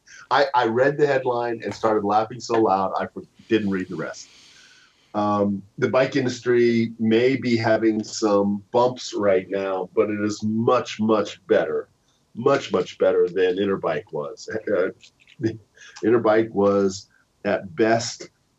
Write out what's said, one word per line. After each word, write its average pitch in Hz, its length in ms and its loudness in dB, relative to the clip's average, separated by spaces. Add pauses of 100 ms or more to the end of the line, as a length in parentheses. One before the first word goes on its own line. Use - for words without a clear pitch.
(300)
I, 139 240 2
I 123 120 2
read 131 320 2
the 147 100 2
headline 120 560 -2
and 104 100 -6
started 107 320 0
laughing 110 340 0
so 113 220 0
loud 95 360 2
I 98 100 -4
for-, - 160 -14 (240)
didn't 104 220 0
read 92 180 -4
the 90 80 -10
rest. 73 320 -10 (840)
Um, 208 480 0 (160)
the 113 120 0
bike 135 260 2
industry 120 840 2
may 113 360 2
be 120 220 0
having 110 460 2
some 101 680 0
bumps 123 420 0
right 95 360 0
now, 95 440 -4
but 107 160 2
it 104 120 -4
is 107 200 -4
much, 113 600 0
much 110 460 0
better, - 420 0 (440)
much, 135 380 0
much - 260 -2
better 92 300 2
than 92 300 0
Interbike 92 560 -2
was. 73 360 -10 (180)
Uh, 95 220 0 (1120)
Interbike 110 480 2
was, 98 580 0 (340)
at 92 320 -4
best, 113 540 0 (300)